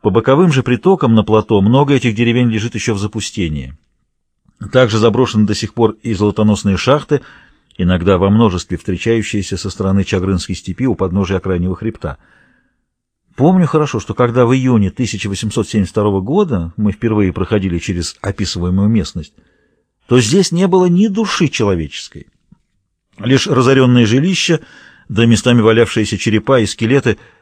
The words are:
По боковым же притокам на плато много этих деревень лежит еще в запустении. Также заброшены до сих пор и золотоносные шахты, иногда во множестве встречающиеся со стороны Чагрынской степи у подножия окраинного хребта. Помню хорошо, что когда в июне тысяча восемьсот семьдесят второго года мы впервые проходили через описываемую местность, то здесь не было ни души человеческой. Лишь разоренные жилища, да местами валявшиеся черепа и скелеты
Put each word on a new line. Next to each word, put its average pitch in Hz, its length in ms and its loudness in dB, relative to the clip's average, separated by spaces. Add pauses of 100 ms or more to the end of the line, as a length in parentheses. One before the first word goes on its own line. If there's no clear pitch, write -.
По 104 80 0
боковым 135 420 2
же 131 100 0
притокам 123 520 0
на 110 100 2
плато 107 380 2
много 135 320 2
этих 123 200 0
деревень 117 360 0
лежит 110 240 -4
еще 113 180 -4
в 101 60 -2
запустении. 82 760 -6 (960)
Также 117 260 4
заброшены 110 480 2
до 104 80 -2
сих - 180 -8
пор 113 200 0 (100)
и 117 100 -6
золотоносные 104 640 0
шахты, 143 460 0 (560)
иногда 90 400 2
во 98 100 2
множестве 98 480 0
встречающиеся 104 800 -4
со 95 140 -8
стороны 95 340 0
Чагрынской 92 500 -2
степи 95 320 -6
у 113 80 0
подножия 95 440 -2
окраинного 90 380 -4
хребта. 104 420 -8 (1160)
Помню 175 320 2
хорошо, 151 320 -2
что - 140 -8
когда 123 320 2
в 120 100 2
июне 123 360 2
тысяча 104 380 -6
восемьсот 104 380 -4
семьдесят 101 260 -2
второго 104 280 0
года 113 560 -2
мы 104 160 0
впервые 104 400 0
проходили 92 460 -2
через 87 420 -6
описываемую 95 680 -2
местность, 98 440 -2 (760)
то 123 140 4
здесь 160 320 0
не 180 160 0
было 180 160 2
ни 180 220 4
души 196 420 -2
человеческой. - 800 -4 (920)
Лишь 127 280 2
разоренные 127 580 4
жилища, 156 560 0 (480)
да 113 180 0
местами 117 360 4
валявшиеся 110 540 2
черепа 110 440 0
и 104 60 0
скелеты 117 520 -2 (240)